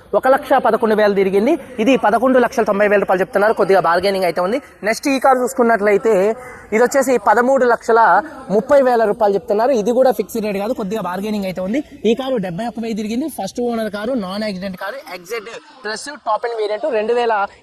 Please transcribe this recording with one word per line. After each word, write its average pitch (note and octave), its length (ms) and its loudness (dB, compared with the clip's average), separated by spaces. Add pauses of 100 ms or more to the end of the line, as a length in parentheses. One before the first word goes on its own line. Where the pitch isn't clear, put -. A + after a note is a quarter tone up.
(180)
ఒక A#3 100 0
లక్ష C4+ 220 2 (160)
పదకొండు A3 300 2
వేలు G#3 240 2
తిరిగింది. G3+ 400 2 (200)
ఇది A#3 260 4
పదకొండు A#3 400 2
లక్షల A3+ 180 -2
తొంభై G#3 280 2
వేల G3+ 80 4
రూపాయలు G3 220 0
చెప్తున్నారు. G3+ 320 0
కొద్దిగా G3 260 2
బార్గెనింగ్ F#3 500 0
అయితే E3+ 120 -4
ఉంది. G#3+ 200 -2 (220)
నెక్స్ట్ A3 240 -4
ఈ C4+ 120 0
కారు C4 240 4
చూసుకున్నట్లయితే A3+ 680 2 (600)
ఇది G#3+ 100 2
వచ్చేసి C4 340 2 (100)
పదమూడు B3 380 4
లక్షల A3 560 4 (280)
ముప్పై B3 320 4
వేల B3 300 2
రూపాయలు G#3 260 2
చెప్తున్నారు. G#3+ 340 0 (100)
ఇది G3+ 100 0
కూడా B3+ 200 4
ఫిక్స్డ్ A3 340 -6
రేట్ G3+ 120 -4
కాదు, G#3 160 -4
కొద్దిగా A3 280 -6
బార్గెనింగ్ G3 480 -4
అయితే F#3 120 -8
ఉంది. A3 220 -4 (220)
ఈ A3 80 4
కారు C4 240 -2
డెబ్బై F#3 340 -6
ఒక్క A3 80 -12
వెయ్యి A3+ 220 -6
తిరిగింది. A#3 260 -4 (100)
ఫస్ట్ G3 240 -6
ఓనర్ A3+ 360 -4
కారు, G#3+ 140 -6 (140)
నాన్ G3 180 -6
యాక్సిడెంట్ F#3+ 400 -8
కారు, G#3+ 140 -10 (180)
ఎక్స్జెడ్ F#3+ 340 -10 (340)
ప్లస్ G#3+ 220 -10 (220)
టాప్ G#3+ 200 -2
ఎండ్ A#3 140 -6
వేరియంట్, G#3 240 -4 (120)
రెండు G#3+ 160 0
వేల A3+ 320 0 (180)